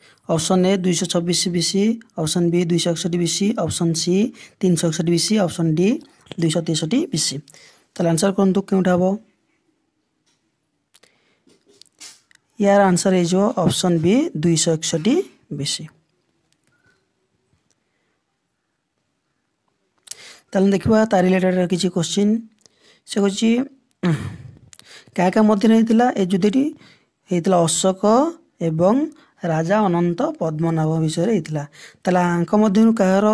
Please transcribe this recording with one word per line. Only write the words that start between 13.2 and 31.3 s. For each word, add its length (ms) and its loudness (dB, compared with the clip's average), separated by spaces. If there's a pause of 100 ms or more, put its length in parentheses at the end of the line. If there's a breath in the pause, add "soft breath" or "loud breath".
ଅପସନ୍ 420 0
ବି, 160 2 (220)
ଦୁଇଶହ 360 0
ଏକଷଠି 420 -2 (380)
ବିସି। 320 -8 (4000 loud breath)
ତାହେଲେ 240 0
ଦେଖିବା 340 2
ତା 160 0
ରିଲେଟେଡ୍ 480 0
କିଛି 200 -2
କୋଶ୍ଚିନ୍। 440 0 (720 soft breath)
ସେ 140 -8
କହୁଛି, 300 0 (1600 loud breath)
କାହା 180 0
କାହା 120 2
ମଧ୍ୟରେ 320 4
ହେଇଥିଲା 320 4 (100)
ଏ 100 0
ଯୁଦ୍ଧଟି? 380 0 (640 soft breath)
ହେଇଥିଲା 260 0
ଅଶୋକ 480 0 (560)
ଏବଂ 360 2 (480 soft breath)
ରାଜା 340 0
ଅନନ୍ତ 420 0 (140)
ପଦ୍ମନାଭ 640 -2
ବିଷୟରେ 340 -2